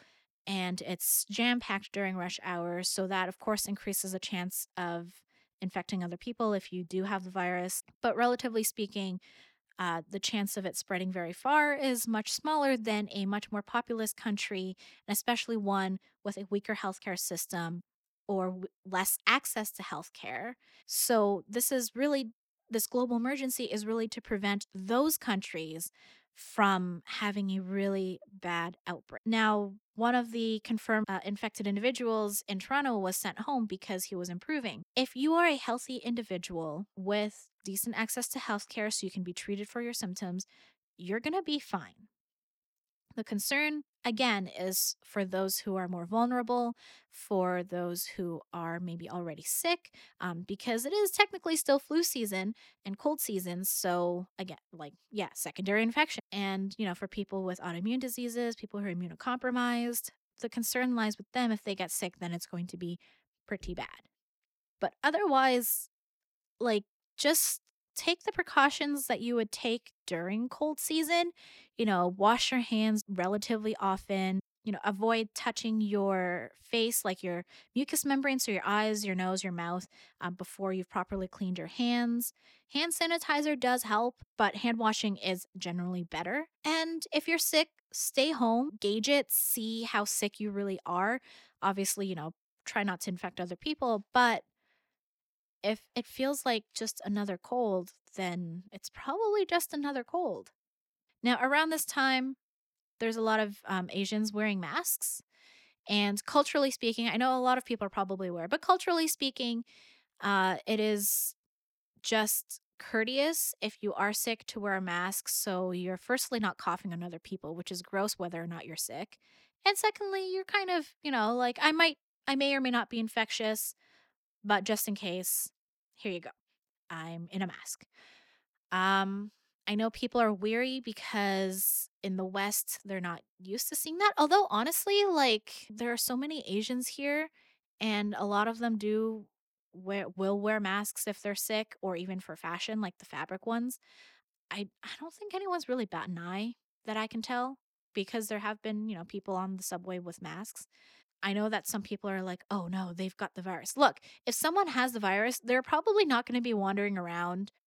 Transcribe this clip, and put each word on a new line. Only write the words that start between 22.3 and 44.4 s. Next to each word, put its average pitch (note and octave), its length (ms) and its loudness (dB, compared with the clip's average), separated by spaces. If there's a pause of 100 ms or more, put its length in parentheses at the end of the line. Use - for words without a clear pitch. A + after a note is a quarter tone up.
this A3 180 0
global B3 280 2
emergency B3+ 500 0
is G#3 200 -4
really A3+ 240 0
to - 120 -8
prevent G3+ 520 -2
those A#3+ 440 2
countries E3 720 -4 (440)
from F#3 720 2
having G3+ 460 -2
a F#3+ 80 0
really G3 600 -2 (120)
bad F3 460 -4 (100)
outbreak. - 380 -10
Now, G#3+ 480 4 (220)
one A#3 200 2
of A#3 160 0
the A3+ 320 0
confirmed, A3 460 0
uh, F#3+ 160 -2
infected G#3 420 -4
individuals G#3+ 800 0
in G3 120 -4
Toronto C4+ 380 0
was F#3 200 0
sent - 220 -4
home B3 260 0
because F#3+ 400 -6
he G3 100 -8
was F3+ 140 -4
improving. F#3+ 540 -4 (120)
If B3+ 220 0
you D4+ 160 4
are E4+ 120 6
a D4+ 120 4
healthy B3 400 -4
individual F3+ 880 -4 (100)
with G#3 540 -2 (160)
decent G3 340 -2
access A3+ 300 -2
to C4 100 -6
healthcare G#3+ 520 -2
so - 140 -2
you F#3 60 -2
can F#3 120 -4
be F3+ 100 -6
treated G3+ 340 -4
for A#3+ 140 -6
your A#3+ 100 -4
symptoms, F#3 540 -4 (520)
you're F#3+ 220 -2
gonna E4 240 0
be D4 160 -2
fine. - 480 -8 (1080)
The A3+ 100 -6
concern, D4 580 0 (220)
again, A3 420 2